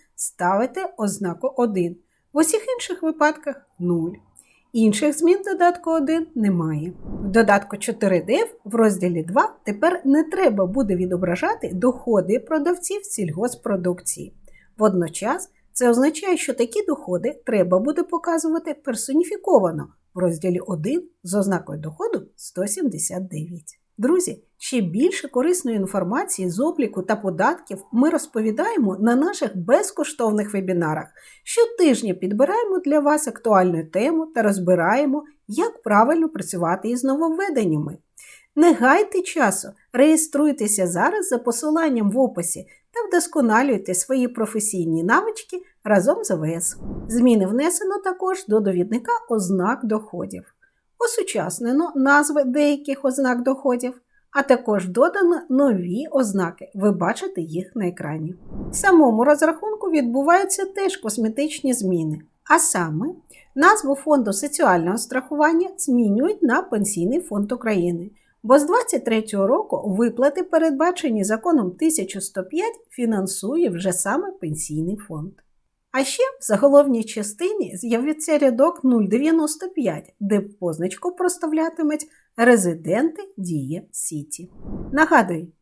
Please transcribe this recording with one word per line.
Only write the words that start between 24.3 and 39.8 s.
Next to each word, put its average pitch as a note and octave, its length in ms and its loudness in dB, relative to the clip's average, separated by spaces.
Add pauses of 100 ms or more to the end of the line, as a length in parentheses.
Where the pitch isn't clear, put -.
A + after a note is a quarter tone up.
ще B3+ 220 -4
більше G#3+ 480 0
корисної C4+ 480 0
інформації G3 760 -4
з F3 100 -4
обліку C#4 420 -2
та G#3+ 140 -2
податків G3+ 760 -4
ми C4 180 4
розповідаємо B3+ 880 -2
на A#3 160 4
наших C#4+ 400 -2
безкоштовних G#3+ 960 0
вебінарах. E3+ 540 -2 (380)
Щотижня F4+ 720 2
підбираємо E4+ 640 0
для D4+ 220 2
вас D4 280 0
актуальну F#3 560 2
тему D#4 420 0
та A#3+ 160 -2
розбираємо, G3+ 840 2 (240)
як F4 340 -4
правильно C#4 460 4
працювати F#3 600 -4
із B3 160 -2
нововведеннями. C4+ 920 0 (580)
Не E4 160 8
гайте F4 500 2
часу, A#3+ 460 0 (240)